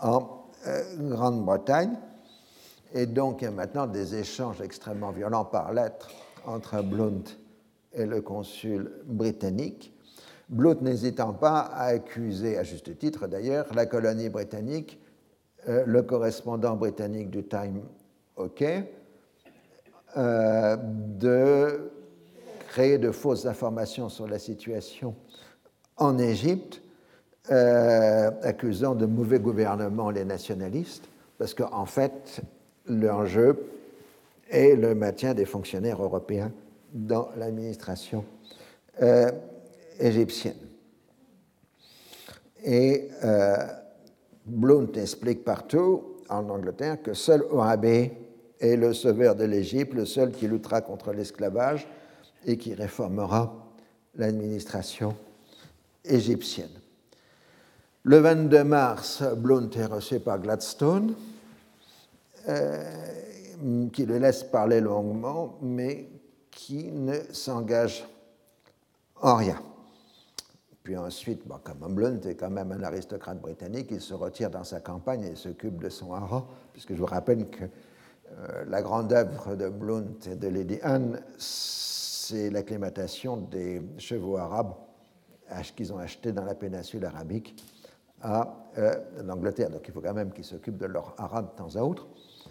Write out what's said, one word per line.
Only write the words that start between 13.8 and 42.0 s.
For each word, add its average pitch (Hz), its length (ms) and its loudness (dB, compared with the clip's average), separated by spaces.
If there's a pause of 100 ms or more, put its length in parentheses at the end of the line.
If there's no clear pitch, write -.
colonie 113 440 0
britannique, 110 680 -6 (680)
euh, 123 180 4
le 120 180 6
correspondant 117 760 -2
britannique 107 520 -4
du 98 140 -6
Time, 101 380 -6 (560)
OK, 95 260 -4 (1500)
euh, 110 600 4
de 123 1120 2 (800)
créer 135 280 6
de 120 140 2
fausses 123 340 0
informations 113 640 -4
sur 107 200 -10
la 104 120 -4
situation 110 760 -8 (840)
en 139 200 4
Égypte, 123 640 2 (680)
euh, 117 800 6 (120)
accusant 120 520 0
de 110 100 2
mauvais 113 340 4
gouvernement 104 680 0
les 98 140 -2
nationalistes, 95 840 -6 (280)
parce 110 160 -4
qu'en 107 320 -2
fait, - 560 -2 (440)
l'enjeu 107 800 4 (840)
est 135 260 8
le 113 200 4
maintien 107 380 0
des 104 120 0
fonctionnaires 98 560 -4
européens 101 520 -2 (400)
dans 113 420 -2
l'administration, 110 880 -6 (800)
euh, 120 280 8 (720)
égyptienne. 113 560 2 (2000)